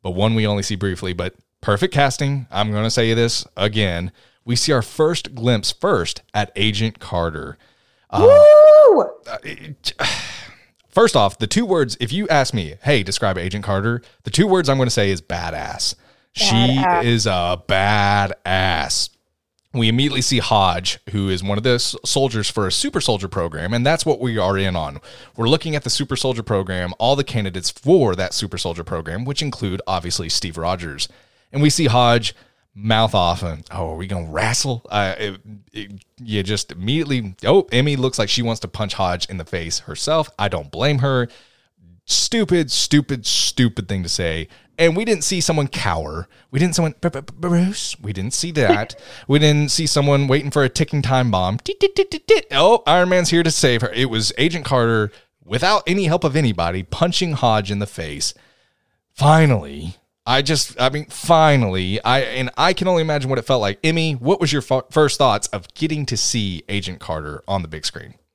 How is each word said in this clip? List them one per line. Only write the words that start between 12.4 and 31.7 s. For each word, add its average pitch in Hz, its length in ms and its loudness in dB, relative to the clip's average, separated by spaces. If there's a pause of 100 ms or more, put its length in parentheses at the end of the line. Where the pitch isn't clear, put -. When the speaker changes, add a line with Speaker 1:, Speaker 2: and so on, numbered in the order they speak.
Speaker 1:
me, 82 300 -4
"Hey, 131 200 2
describe 95 340 -2
Agent 92 260 -6
Carter," 107 380 -2 (220)
the - 80 -8
two 196 160 4
words 185 220 2
I'm 135 80 2
gonna 127 120 2
say 101 220 0
is 87 100 -4
badass. 85 720 -8 (400)
She - 220 0
Speaker 2:
Badass. 135 480 2
Speaker 1:
is 117 240 2
a 90 400 -2
badass. 95 1400 0 (640)
We 113 160 2
immediately 135 320 0
see 120 180 0
Hodge, 92 580 0 (140)
who 98 180 -2
is 92 140 -4
one 101 140 -2
of 110 60 -6
the 127 120 2
s-, - 200 -4 (100)
soldiers 113 440 -2
for 104 160 -2
a 92 60 -2
super - 300 -2
soldier 98 260 -2
program, 85 460 -4
and 120 120 0
that's 160 200 0
what 143 140 0
we 117 180 -2
are 98 200 0
in 95 180 -2
on. 73 240 -6 (360)
We're 113 140 0
looking 156 260 0
at 143 80 -6
the 123 60 -6
super 143 260 -4
soldier 123 260 -4
program, 92 580 -4
all 127 160 2
the 139 80 -2
candidates 95 460 -4
for 135 460 2
that 92 180 -4
super 95 240 -6
soldier 85 280 -6
program, 85 400 -8
which 139 160 -6
include, 98 440 -6
obviously, 87 440 -4
Steve - 280 -4
Rogers. 82 520 -6 (420)
And 139 100 -2
we 151 80 6
see 151 180 0